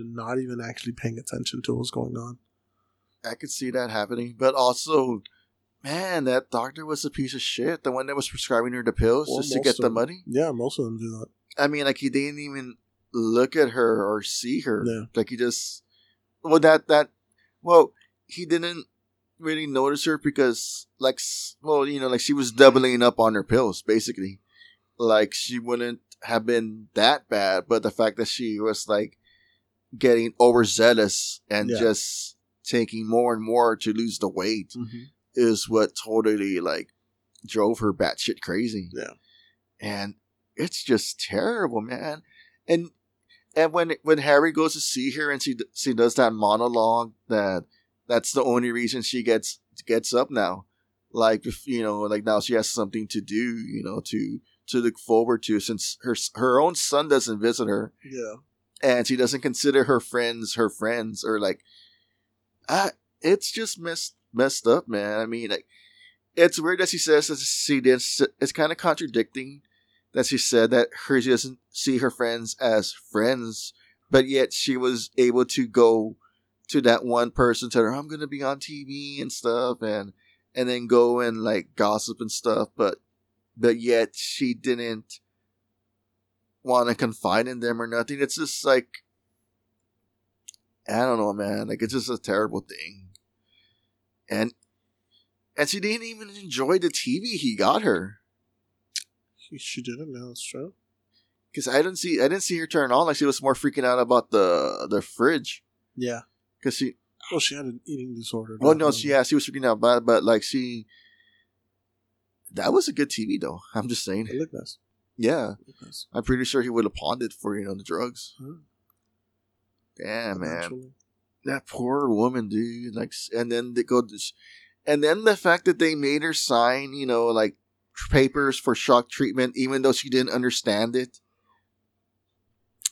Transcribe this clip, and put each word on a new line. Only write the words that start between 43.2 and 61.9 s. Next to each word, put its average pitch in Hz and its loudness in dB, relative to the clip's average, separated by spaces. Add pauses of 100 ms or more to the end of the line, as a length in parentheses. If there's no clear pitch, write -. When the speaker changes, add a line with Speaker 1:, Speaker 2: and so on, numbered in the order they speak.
Speaker 2:
and 156 4
when, 170 0 (100)
when 151 6
Harry 147 6
goes 156 2
to 151 -6
see 131 -4
her 147 -4
and 135 -6
she 131 -4
d-, 117 -8
she - -2
does 117 4
that 120 4
monologue 113 2 (160)
that 98 0 (420)
that's 117 0
the 139 2
only 123 0
reason 120 -4
she 120 -6
gets, 110 -2 (280)
gets 113 -2
up 127 0
now. 98 -4 (460)
Like, 113 0
if, - -12
you 120 -4
know, 104 -4
like, 104 -2
now 107 2
she 120 -2
has 113 0
something 107 -6
to 107 -6
do, 117 -4
you 110 -10
know, 92 -8
to, 107 -6 (280)
to 131 -4
look 117 0
forward 117 2
to 107 0
since - -6
her 123 -4
s-, - -6
her 127 2
own 170 2
son 143 -2
doesn't 120 2
visit 113 0
her. 104 -4 (100)
Speaker 1:
Yeah. 120 -12 (480)
Speaker 2:
And 123 2
she 131 0
doesn't 135 2
consider 135 2
her 127 4
friends 117 -4
her 113 2
friends 110 -6
or, 110 -2
like, 98 -2 (1080)